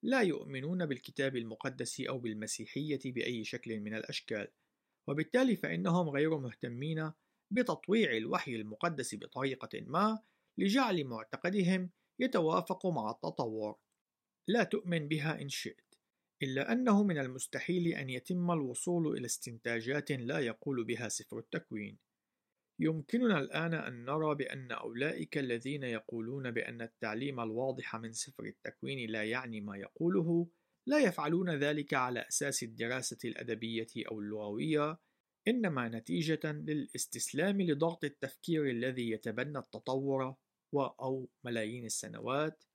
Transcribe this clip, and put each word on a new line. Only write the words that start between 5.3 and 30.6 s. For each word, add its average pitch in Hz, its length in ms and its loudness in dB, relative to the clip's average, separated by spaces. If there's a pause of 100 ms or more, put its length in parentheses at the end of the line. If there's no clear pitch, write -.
فإنهم 165 520 2
غير 151 300 2
مهتمين 139 760 -4 (380)
بتطويع 196 680 4
الوحي 113 400 0
المقدس 117 580 -2
بطريقة - 720 -4
ما 214 360 2 (360)
لجعل 196 460 4
معتقدهم 180 840 2 (280)
يتوافق 185 680 2
مع 123 240 0
التطور. 110 680 -4 (680)
لا 214 160 4
تؤمن 165 440 0
بها 151 340 -2
إن 143 60 -6
شئت، - 460 -10 (480)
إلا 135 300 0
أنه 233 320 6
من 175 140 2
المستحيل 139 680 0
أن 139 220 -2
يتم 175 400 0
الوصول 156 680 2
إلى 123 100 -4
استنتاجات 120 840 -2
لا 131 260 0
يقول 123 460 0
بها 113 240 -2
سفر - 300 -6
التكوين. 104 600 -6 (840)
يمكننا 160 580 4
الآن 156 360 0
أن 123 300 -6
نرى 151 300 2
بأن 131 380 -4
أولئك 135 680 -2
الذين 135 440 -2
يقولون 120 680 -4
بأن 117 320 -2
التعليم 120 580 -4
الواضح 123 560 -2
من 113 160 -8
سفر 113 320 -8
التكوين 117 680 -6
لا 110 140 0
يعني 113 360 -2
ما 101 160 -6
يقوله، 170 720 2 (380)